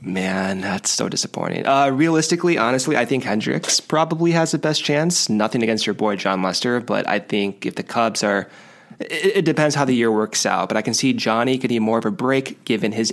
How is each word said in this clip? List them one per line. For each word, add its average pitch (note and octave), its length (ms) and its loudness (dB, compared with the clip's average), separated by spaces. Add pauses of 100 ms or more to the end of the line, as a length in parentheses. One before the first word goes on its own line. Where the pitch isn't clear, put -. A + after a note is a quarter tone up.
man, F#2+ 600 -4
that's F#2+ 280 -4
so - 200 -2
disappointing. - 580 -4
Uh, C3+ 240 4
realistically, D#3+ 680 2
honestly, B2 400 0
I A#2+ 80 2
think B2 200 0
Hendricks A2 560 -2
probably D#3+ 500 0
has E3 220 2
the D#3 60 0
best D3+ 260 -2
chance. D#3 440 0
Nothing A2 360 0
against A2 200 0
your G#2 100 -2
boy G#2 200 0
Jon F#2+ 280 0
Lester, A#2+ 380 0
but G#2 280 -2
I G#2 100 2
think - 480 -4
if - 80 -6
the A2 80 -6
Cubs A2+ 400 -2
are, G2+ 260 0 (520)
it, F3 380 -2
it F3 60 2
depends D3+ 300 2
how C#3+ 100 0
the C3 100 2
year A#2 180 4
works G#2+ 340 0
out, F#2 220 0
but G#2+ 80 -2
I A2 60 2
can A#2 120 -2
see C3+ 180 2
Johnny A#2+ 460 0
getting A#2 240 0
more A2 160 2
of A2+ 60 -2
a G#2+ 80 0
break C3+ 520 -2
given A2 280 0
his A2+ 200 -2